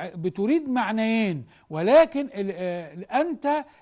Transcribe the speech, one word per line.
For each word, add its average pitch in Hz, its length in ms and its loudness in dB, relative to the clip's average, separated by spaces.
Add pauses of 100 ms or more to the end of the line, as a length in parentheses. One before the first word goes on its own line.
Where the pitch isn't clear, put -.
(160)
بتريد 220 540 -2
معنيين، 220 760 0 (240)
ولكن 220 640 4
ال-، 196 220 -4
آه، 175 680 -4
أنت 294 440 -2 (160)